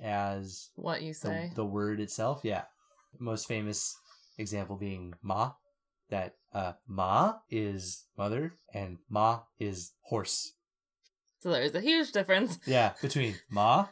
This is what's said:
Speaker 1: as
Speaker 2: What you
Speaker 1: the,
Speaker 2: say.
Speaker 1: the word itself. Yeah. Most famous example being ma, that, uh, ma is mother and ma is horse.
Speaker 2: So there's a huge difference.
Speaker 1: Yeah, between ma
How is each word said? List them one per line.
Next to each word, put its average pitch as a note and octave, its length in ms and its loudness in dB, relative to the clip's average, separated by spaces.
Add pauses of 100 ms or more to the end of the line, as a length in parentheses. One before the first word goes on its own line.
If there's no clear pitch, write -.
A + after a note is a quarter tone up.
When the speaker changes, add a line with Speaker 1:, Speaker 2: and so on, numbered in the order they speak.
Speaker 1:
as G2 720 -4
Speaker 2:
What - 260 -4
you D#3 120 -8
Speaker 1:
the, D#3 60 -10
Speaker 2:
say. E3+ 360 -4
Speaker 1:
the A2 100 -2
word G#2 360 -2
itself. A2 440 -2
Yeah. G2+ 200 -2 (540)
Most A2+ 300 -4
famous G#2+ 480 -2 (400)
example G2+ 400 -6
being F#2+ 460 -6
ma, G#2+ 300 0 (580)
that, F#2 260 -4 (180)
uh, F#2+ 180 -2 (140)
ma A2 520 2 (120)
is G2 560 -4 (100)
mother A#2+ 380 -2 (180)
and F#2+ 260 -8 (100)
ma A2 320 4 (180)
is G2 340 -6 (100)
horse. - 500 -2 (880)
Speaker 2:
So F3+ 100 -2
there's D3 240 4
a E3+ 60 0
huge D#4 320 4
difference. G3 540 2
Speaker 1:
Yeah, B2 340 6
between B2 360 0 (140)
ma A#2 420 6